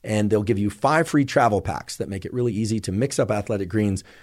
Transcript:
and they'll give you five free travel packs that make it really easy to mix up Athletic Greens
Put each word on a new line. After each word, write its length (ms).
and 240
they'll 140
give 160
you 100
five 400
free 160
travel 380
packs 340
that 140
make 160
it 80
really 180
easy 280
to 120
mix 260
up 120
Athletic 400
Greens 340